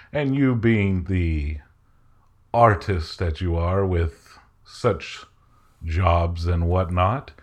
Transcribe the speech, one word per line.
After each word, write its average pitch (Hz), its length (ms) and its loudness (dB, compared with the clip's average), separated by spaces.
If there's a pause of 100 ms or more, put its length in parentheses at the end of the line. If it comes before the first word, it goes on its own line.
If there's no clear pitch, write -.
(140)
And 143 220 -2
you 135 180 2
being 101 520 2
the 80 520 -2 (960)
artist 104 640 2
that 87 240 -4
you 85 140 -2
are 92 320 0
with 85 500 -2 (280)
such - 600 -6 (580)
jobs 85 600 0
and 85 240 0
whatnot, 90 600 -2 (120)